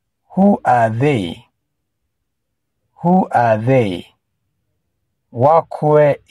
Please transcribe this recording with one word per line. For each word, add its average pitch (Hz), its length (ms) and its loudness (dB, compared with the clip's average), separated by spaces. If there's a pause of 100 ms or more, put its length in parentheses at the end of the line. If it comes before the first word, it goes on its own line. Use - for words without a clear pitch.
(320)
Who 202 300 0
are 120 280 0
they? 113 540 -4 (1600)
Who 185 300 0
are 117 280 0
they? 110 480 -2 (1300)
Waa 147 300 2
kuwe 151 580 0 (100)